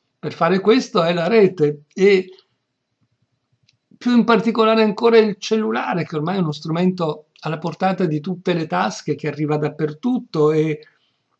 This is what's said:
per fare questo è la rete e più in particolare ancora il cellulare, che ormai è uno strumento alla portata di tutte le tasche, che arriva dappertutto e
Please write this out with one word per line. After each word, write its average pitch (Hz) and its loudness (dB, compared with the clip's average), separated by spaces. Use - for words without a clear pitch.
per 143 -8
fare 175 0
questo 202 2
è 170 0
la 170 -2
rete 175 2
e 190 4
più 240 0
in 226 6
particolare 220 2
ancora 226 2
il 214 4
cellulare, 220 -4
che 160 -12
ormai 165 -4
è - -2
uno 160 -2
strumento 165 -4
alla 160 -6
portata 180 -2
di 151 -2
tutte 180 -6
le 165 -2
tasche, 180 -4
che 156 -6
arriva 147 -4
dappertutto 151 -2
e 156 -2